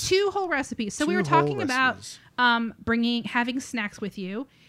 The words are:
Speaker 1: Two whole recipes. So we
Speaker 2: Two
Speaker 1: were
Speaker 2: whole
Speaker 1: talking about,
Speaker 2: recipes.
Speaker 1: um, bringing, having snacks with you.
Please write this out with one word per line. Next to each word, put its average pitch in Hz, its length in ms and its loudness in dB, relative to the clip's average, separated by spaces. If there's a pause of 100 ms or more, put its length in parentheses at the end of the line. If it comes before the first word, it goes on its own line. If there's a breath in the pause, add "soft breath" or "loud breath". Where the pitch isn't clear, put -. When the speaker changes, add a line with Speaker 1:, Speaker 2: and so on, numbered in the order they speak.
Speaker 1:
Two 392 240 4
whole 381 160 -2
recipes. 269 460 -4
So 294 120 0
we 339 80 2
Speaker 2:
Two 359 40 2
Speaker 1:
were 349 100 2
Speaker 2:
whole 320 140 6
Speaker 1:
talking - 200 0
about, 262 340 0
Speaker 2:
recipes. - 220 -18 (180 loud breath)
Speaker 1:
um, 233 380 2 (100)
bringing, 233 400 0
having 247 360 -2
snacks 214 400 -6
with 196 180 -8
you. 202 280 -6 (220 loud breath)